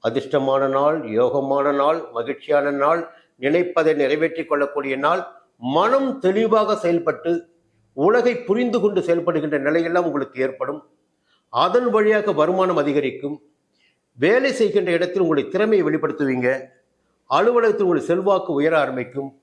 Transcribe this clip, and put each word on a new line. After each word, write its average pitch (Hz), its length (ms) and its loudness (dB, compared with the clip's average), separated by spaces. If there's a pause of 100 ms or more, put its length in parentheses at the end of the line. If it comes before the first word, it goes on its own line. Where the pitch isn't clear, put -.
அதிர்ஷ்டமான 135 640 -2
நாள், 147 300 0 (140)
யோகமான 135 640 0
நாள், 143 240 0 (120)
மகிழ்ச்சியான 143 640 -2
நாள், 151 280 0 (380)
நினைப்பதை 160 540 0
நிறைவேற்றிக் 151 560 -2
கொள்ளக்கூடிய 143 460 -2
நாள். 160 260 0 (460)
மனம் 226 400 2 (100)
தெளிவாக 208 580 2
செயல்பட்டு 170 560 -2 (640)
உலகை 226 420 2
புரிந்து 233 420 0
கொண்டு 190 200 2
செயல்படுகின்ற 165 600 0
நிலையெல்லாம் 170 480 0
உங்களுக்கு 139 340 -6
ஏற்படும். 135 380 -6 (720)
அதன் 185 380 2
வழியாக 214 420 2
வருமானம் 185 500 2
அதிகரிக்கும். 143 540 -2 (840)
வேலை 233 340 2
செய்கின்ற 196 400 0
இடத்தில் 180 320 0
உங்களுடைய 156 240 0
திறமையை 202 360 2
வெளிப்படுத்துவீங்க. 151 640 0 (840)
அலுவலகத்தில் 214 560 2
உங்களுடைய 160 220 0
செல்வாக்கு 190 440 0
உயர 147 260 0
ஆரம்பிக்கும். 131 520 -4 (120)